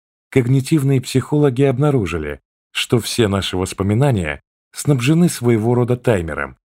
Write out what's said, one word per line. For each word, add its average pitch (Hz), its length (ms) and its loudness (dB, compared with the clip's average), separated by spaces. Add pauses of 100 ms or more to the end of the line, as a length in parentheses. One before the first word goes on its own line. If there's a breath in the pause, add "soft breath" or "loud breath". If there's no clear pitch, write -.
(300)
когнитивные 135 720 2
психологи 135 640 0
обнаружили, 113 760 0 (320)
что - 260 0
все 110 300 0
наши 95 280 -2
воспоминания 95 840 -2 (300)
снабжены 147 560 2
своего 120 460 0
рода 123 220 0
таймером. 78 720 -2